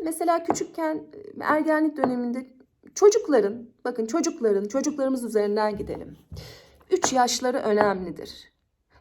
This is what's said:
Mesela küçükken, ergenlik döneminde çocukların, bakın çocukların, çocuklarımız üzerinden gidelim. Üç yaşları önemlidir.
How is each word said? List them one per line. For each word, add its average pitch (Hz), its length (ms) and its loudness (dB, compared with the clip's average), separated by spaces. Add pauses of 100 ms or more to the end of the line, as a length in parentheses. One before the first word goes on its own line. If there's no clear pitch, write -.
Mesela 330 400 0
küçükken, 320 640 -4 (340)
ergenlik 311 560 2
döneminde 247 480 -2 (500)
çocukların, 262 720 4 (160)
bakın 240 200 -4
çocukların, 226 640 0
çocuklarımız 269 560 -2
üzerinden 214 540 0
gidelim. - 400 -10 (720)
Üç 359 220 2
yaşları 254 440 2
önemlidir. 202 960 -2 (480)